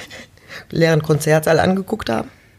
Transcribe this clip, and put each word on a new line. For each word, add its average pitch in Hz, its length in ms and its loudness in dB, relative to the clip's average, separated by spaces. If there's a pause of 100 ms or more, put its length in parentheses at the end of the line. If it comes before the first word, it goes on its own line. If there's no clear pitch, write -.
<laughs> - 640 -20
leeren 160 340 2
Konzertsaal 156 560 2
angeguckt 190 520 0
haben. 220 180 -4 (300)